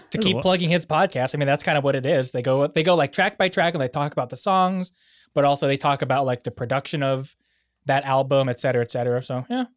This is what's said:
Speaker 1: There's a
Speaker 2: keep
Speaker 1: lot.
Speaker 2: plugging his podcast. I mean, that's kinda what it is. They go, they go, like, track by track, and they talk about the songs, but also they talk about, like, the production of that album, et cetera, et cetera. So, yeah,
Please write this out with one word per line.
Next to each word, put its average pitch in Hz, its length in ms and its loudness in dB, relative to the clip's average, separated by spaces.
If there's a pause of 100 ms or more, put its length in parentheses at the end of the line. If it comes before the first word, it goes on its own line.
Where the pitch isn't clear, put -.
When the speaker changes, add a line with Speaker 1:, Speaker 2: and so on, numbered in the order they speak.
(120)
Speaker 1:
There's 214 140 0
a - 20 2
Speaker 2:
keep 190 80 2
Speaker 1:
lot. 185 80 -4
Speaker 2:
plugging 180 260 2
his 175 160 2
podcast. 151 500 0
I - 20 -4
mean, 143 100 0
that's 139 160 2
kinda 151 180 2
what 139 140 2
it 131 100 -4
is. 135 260 0
They 123 100 -4
go, 135 260 2
they 160 160 0
go, 175 120 4
like, 143 160 2
track 202 260 -2
by 190 120 2
track, 170 240 0
and 156 80 -2
they 131 80 0
talk 143 240 -4
about 131 160 -4
the 127 80 -12
songs, 185 560 0 (400)
but 143 100 2
also 143 240 2
they 139 100 0
talk 143 240 0
about, 135 240 0
like, 127 180 -2
the 120 80 -8
production 135 520 -4
of 135 320 -4 (500)
that 139 200 0
album, 135 440 2
et 120 120 -4
cetera, 123 200 0
et 117 100 -4
cetera. 123 300 -2
So, 127 280 -6
yeah, 247 160 -4 (120)